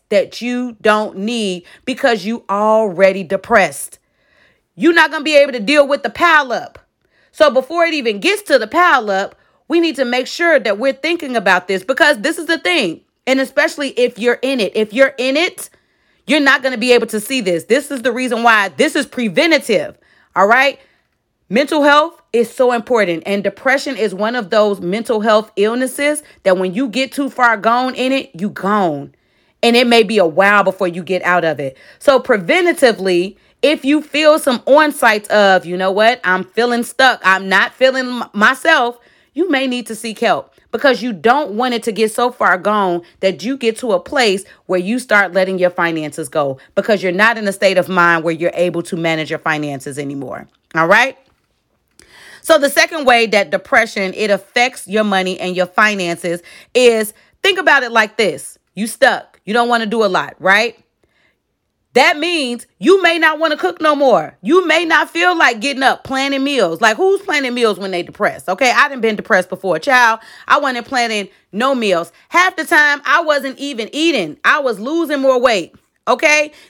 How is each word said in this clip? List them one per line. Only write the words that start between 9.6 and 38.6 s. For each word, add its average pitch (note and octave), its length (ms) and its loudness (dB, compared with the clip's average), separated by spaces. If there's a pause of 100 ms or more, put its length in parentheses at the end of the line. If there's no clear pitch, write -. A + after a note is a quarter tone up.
we E4 120 0
need E4 160 0
to C4+ 100 -2
make B3 220 -2
sure E4 320 2
that G3+ 180 -2
we're C4 160 0
thinking D4+ 420 -6
about F#3 320 0
this F#3+ 160 -2
because D4 360 2
this D4 180 -4
is E4 80 -10
the E4 140 -2
thing. B3+ 420 -2 (240)
And C4+ 140 2
especially C#4+ 520 -2
if A#3+ 280 -2
you're A#3+ 220 0
in C4 180 -2
it, F#3+ 160 -4
if G#3+ 180 -2
you're C4 240 2
in C4 200 -2
it, - 320 -4 (580)
you're - 140 2
not C#4 200 2
gonna C4 160 -4
be B3 140 2
able A#3+ 160 4
to A3 140 -6
see C4 180 -6
this. F3 260 -2
This C#4 240 -2
is C4+ 120 -8
the B3 100 -2
reason A#3 320 -4
why G#3+ 260 4
this A3 260 -2
is C#4+ 100 -2
preventative, A#3+ 920 -2 (380)
all F#3+ 120 4
right? C4 300 2 (680)
Mental C#4+ 360 0
health D4 360 2 (140)
is A#3 180 0
so B3 200 0
important, G#3+ 560 0
and G3+ 160 -4
depression C4 520 -2
is F#3+ 200 -4
one G#3+ 200 -4
of A3 140 -6
those G#3 320 0
mental G#3+ 400 -4
health G#3+ 360 2
illnesses B3+ 640 -2 (180)
that F#3 160 2
when F#3 160 -4
you B3+ 140 -4
get B3+ 240 -4
too C#4 180 -6
far A#3 260 0
gone A#3+ 380 0
in B3+ 180 -2
it, C4+ 220 -4
you F#3 160 -6
gone. F3 640 -2 (480)
And A#3 140 4
it B3 100 4
may A#3 160 4
be A3 160 -2
a F#3 80 4
while F#3+ 380 4
before F#3+ 240 -2
you F3 160 -6
get F3 180 -4
out F3 240 0
of D3+ 140 -2
it. C3+ 180 -8 (220)
So C4+ 200 4
preventatively, G#3 1160 0 (240)
if C4+ 240 0
you D4 160 0
feel D4+ 380 2
some C4 220 -2
onsights C4 640 2
of, F#3+ 400 4
"You F3+ 100 -6
know F#3+ 140 -2
what, A3 320 2
I'm F#3 220 0
feeling A#3+ 380 -2
stuck, B3 400 0
I'm F#3+ 240 0
not G3+ 280 0
feeling C4 320 0
m-, B3 260 -8
myself," B3 640 2 (360)